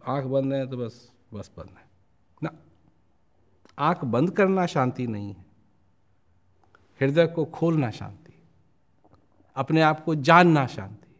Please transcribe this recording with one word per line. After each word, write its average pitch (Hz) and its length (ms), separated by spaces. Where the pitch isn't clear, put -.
आंख 135 160
बंद 135 280
है 135 180
तो 131 60
बस, 117 340
बस 101 220
बंद 82 220
है - 60
ना। 160 80
आंख 160 260
बंद 127 260
करना 190 360
शांति 127 400
नहीं 101 280
है, - 100
हृदय 143 260
को 165 180
खोलना 151 460
शांति, - 420
अपने 156 260
आप 156 220
को 165 100
जानना 156 520
शांति 104 540